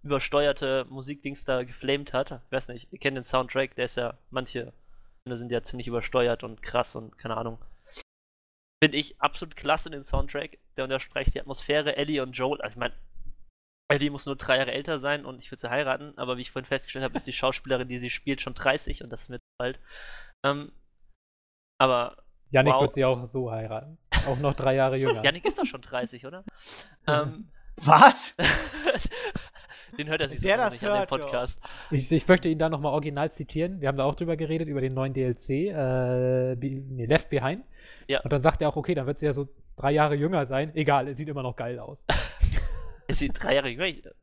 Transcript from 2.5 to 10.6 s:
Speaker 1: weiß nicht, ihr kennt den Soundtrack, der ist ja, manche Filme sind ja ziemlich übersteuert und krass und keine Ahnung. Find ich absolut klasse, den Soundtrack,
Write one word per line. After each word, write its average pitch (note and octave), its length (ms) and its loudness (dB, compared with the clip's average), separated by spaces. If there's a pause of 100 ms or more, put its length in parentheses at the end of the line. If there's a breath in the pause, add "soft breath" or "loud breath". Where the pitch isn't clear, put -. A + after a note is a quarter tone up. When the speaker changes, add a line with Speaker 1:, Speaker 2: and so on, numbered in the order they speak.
Speaker 1:
weiß C3 180 -2
nicht, B2 240 -16
ihr B2+ 60 -18
kennt C3+ 180 0
den B2 80 -6
Soundtrack, C3 500 0
der B2 100 -2
ist - 120 -4
ja, A#2+ 200 -4 (120)
manche B2 420 -6 (540)
Filme B2 120 -6
sind A#2 140 -6
ja A#2 100 0
ziemlich B2 260 -6
übersteuert A#2+ 580 0
und A2+ 160 -12
krass - 340 0
und A2+ 220 -14
keine A2+ 180 -6
Ahnung. A2+ 220 -6 (1200 loud breath)
Find D3+ 140 4
ich - 260 -4
absolut - 360 -4
klasse, D#3 320 0
den C#3+ 140 -12
Soundtrack, C#3+ 560 -2 (180)